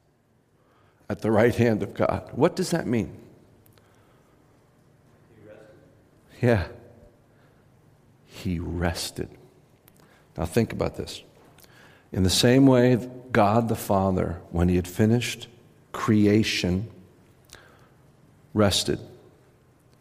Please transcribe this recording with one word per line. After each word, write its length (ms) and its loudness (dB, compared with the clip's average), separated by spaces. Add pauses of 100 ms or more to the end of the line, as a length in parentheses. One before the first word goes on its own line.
(1080)
at 120 -8
the 80 -4
right 240 4
hand 300 2
of 100 -12
God. 380 -2
What 240 0
does 160 -4
that 160 -4
mean? 240 -2 (2250)
He 100 -20
rested. 220 -20 (760)
Yeah. 220 4 (1600)
He 340 -8
rested. 680 -6 (1080)
Now 80 -4
think 260 -2
about 240 -6
this. 260 -12 (920)
In 100 0
the 60 4
same 360 4
way, 440 4 (240)
God 340 2
the 80 -2
Father, 600 -2 (120)
when 200 0
he 80 2
had 100 -2
finished 640 -2 (420)
creation, 960 0 (1700)
rested. 460 0 (1000)